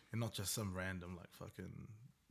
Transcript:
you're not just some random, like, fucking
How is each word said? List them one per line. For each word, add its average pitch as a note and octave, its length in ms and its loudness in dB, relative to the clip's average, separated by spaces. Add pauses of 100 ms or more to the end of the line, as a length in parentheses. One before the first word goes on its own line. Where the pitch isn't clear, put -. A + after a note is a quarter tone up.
(120)
you're A2+ 80 4
not A2+ 120 4
just F#2+ 220 2
some G2 200 4
random, F#2 420 0
like, E2+ 160 -10
fucking - 560 -6 (420)